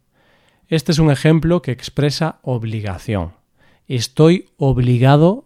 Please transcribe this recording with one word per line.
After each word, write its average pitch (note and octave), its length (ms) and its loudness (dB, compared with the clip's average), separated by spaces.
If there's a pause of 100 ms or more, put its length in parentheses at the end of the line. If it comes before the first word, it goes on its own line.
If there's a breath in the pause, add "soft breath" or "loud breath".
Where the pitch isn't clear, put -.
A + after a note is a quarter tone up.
(680)
Este D#3+ 240 -4
es D3+ 80 0
un D#3 120 4
ejemplo E3 520 0
que - 80 -8
expresa D3 720 -4
obligación. G#2+ 920 -6 (520)
Estoy D3+ 680 0
obligado C3+ 880 2